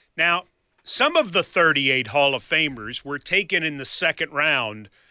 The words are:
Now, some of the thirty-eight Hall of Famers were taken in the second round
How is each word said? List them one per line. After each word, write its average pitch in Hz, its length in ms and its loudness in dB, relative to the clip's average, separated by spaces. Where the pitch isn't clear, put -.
Now, 170 280 0
some 294 300 0
of 247 180 2
the 180 100 2
thirty-eight 139 640 2
Hall 139 260 2
of 123 100 -4
Famers 135 600 -4
were 139 160 -8
taken 180 440 -2
in 151 140 -4
the 135 80 -8
second 160 460 -2
round 127 580 -2